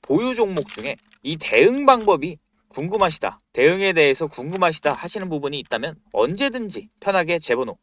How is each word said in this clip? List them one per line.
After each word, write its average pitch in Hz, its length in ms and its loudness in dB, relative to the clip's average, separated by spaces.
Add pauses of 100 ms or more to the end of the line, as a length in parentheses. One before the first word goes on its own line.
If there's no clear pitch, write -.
보유 233 340 0
종목 190 340 -2
중에 - 280 -10 (240)
이 160 160 -6
대응 233 480 4
방법이 202 520 4 (320)
궁금하시다, 170 720 -4 (140)
대응에 185 400 2
대해서 143 340 2
궁금하시다 156 640 -2
하시는 185 360 -8
부분이 143 300 -6
있다면 127 360 -6 (160)
언제든지 208 760 -2 (100)
편하게 175 400 0
제 123 160 -2
번호 117 280 -6